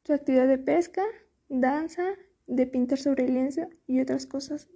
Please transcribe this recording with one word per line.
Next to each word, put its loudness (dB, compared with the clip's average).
su -2
actividad 4
de 4
pesca, 0
danza, -2
de 0
pintar 0
sobre 0
el 0
lienzo -2
y 2
otras -2
cosas -10